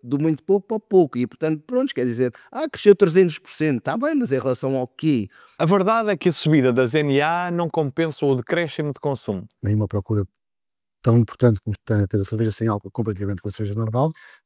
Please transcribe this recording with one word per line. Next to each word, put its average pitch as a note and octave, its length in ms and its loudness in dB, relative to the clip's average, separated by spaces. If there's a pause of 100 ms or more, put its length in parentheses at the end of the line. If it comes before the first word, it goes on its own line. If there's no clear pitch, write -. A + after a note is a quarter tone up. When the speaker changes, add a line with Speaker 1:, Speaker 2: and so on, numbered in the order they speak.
Speaker 1:
do C3 140 -4
muito D#3 260 -2
pouco G3 240 0
para A3 80 -4
o G#3+ 40 -8
pouco, E3+ 380 2
e B2 80 -2
portanto, D#3 400 -6
pronto, - 260 -2
quer B2 120 -4
dizer, B2 280 -2 (200)
ah, D4+ 160 -6
cresceu - 260 6
trezentos F3+ 440 2
por - 120 -20
cento, D3 320 -2
tá C#3 140 -4
bem, D4 180 -2
mas B3 160 -2
em C3+ 80 0
relação C3 380 -2
ao B2+ 100 -4
quê? C3 420 -2 (300)
Speaker 2:
A E3 80 0
verdade G#3 440 2
é F#3+ 60 0
que F3+ 120 -2
a E3+ 40 4
subida C#3 400 4
das B2 220 2
N C#3+ 260 2
A F3 300 0
não E3+ 180 -2
compensa D#3 560 -2
o C3+ 120 2
decréscimo D#3 560 -4
de - 80 -18
consumo. A2 480 -6 (140)
Speaker 3:
Nem G2+ 120 0
uma G#2+ 140 0
procura G#2 360 -2 (760)
tão A#2 160 4
importante A2+ 420 2
como G#2 140 -6
está G#2 280 -2
a F#2+ 40 0
ter G#2 140 -2
a G2 40 -2
cerveja A2 280 -2
sem A2+ 160 -2
álcool G2+ 220 -4
comparativamente G2+ 520 -6
com G#2 60 -8
a G2+ 40 -6
cerveja G#2 260 -6
normal, A#2+ 340 -2 (340)